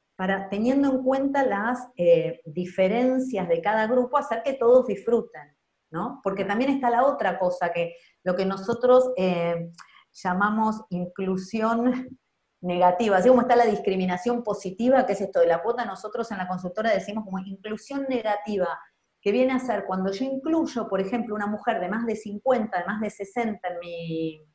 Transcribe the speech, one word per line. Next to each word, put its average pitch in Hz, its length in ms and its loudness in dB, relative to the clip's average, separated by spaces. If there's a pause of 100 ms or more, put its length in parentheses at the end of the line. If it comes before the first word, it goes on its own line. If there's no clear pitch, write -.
(140)
para, 190 340 -2
teniendo 262 420 2
en 262 120 0
cuenta 269 420 0
las, 220 520 -2
eh, 170 480 4
diferencias 196 1040 0
de 170 120 4
cada 220 260 2
grupo, 254 320 2
hacer 233 240 -2
que 269 120 0
todos 247 320 6
disfruten, 220 720 -2 (340)
¿no? 202 320 -6
Porque 190 220 -2
también 226 260 0
está 262 200 2
la 233 140 4
otra 202 340 0
cosa, 180 340 -2
que 170 240 -4 (260)
lo 185 120 0
que 190 120 0
nosotros, 240 720 2
eh, 170 540 0 (420)
llamamos 214 760 0
inclusión 220 1300 -2 (440)
negativa, 180 560 4
así 190 100 6
como 254 140 8
está 247 120 4
la 240 120 6
discriminación 190 760 -2
positiva, 226 600 2
que - 80 -2
es - 80 -4
esto 190 200 0
de 170 60 6
la 170 160 2
cuota, 233 220 -2
nosotros 208 460 -8
en 202 80 -8
la 185 100 -6
consultora 185 420 -4
decimos 208 340 -2
como 190 140 -6
inclusión 214 720 -8
negativa, 208 720 -2 (400)
que 202 100 -2
viene 254 220 2
a 254 60 0
ser 208 260 -4
cuando 190 260 -2
yo 196 140 -4
incluyo, 269 640 -2
por 190 120 -2
ejemplo, 214 340 -4
una 208 120 -4
mujer 208 340 -2
de 180 80 -4
más 233 180 -4
de 220 100 -2
cincuenta, 214 640 -2
de 202 80 -4
más 214 140 -4
de 214 100 -4
sesenta 208 580 -6
en 175 100 -8
mi 165 760 -6